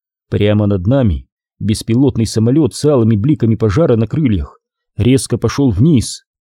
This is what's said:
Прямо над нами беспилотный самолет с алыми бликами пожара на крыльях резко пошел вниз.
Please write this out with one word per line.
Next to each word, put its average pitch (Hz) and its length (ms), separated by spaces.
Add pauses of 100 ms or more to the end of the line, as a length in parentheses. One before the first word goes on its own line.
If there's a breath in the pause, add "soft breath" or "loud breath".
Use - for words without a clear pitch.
(300)
Прямо 104 360
над 98 200
нами 107 420 (300)
беспилотный 113 680
самолет 120 480
с - 100
алыми 117 320
бликами 113 380
пожара 117 420
на 110 100
крыльях 107 540 (360)
резко 120 420
пошел 127 320
вниз. 120 540 (220)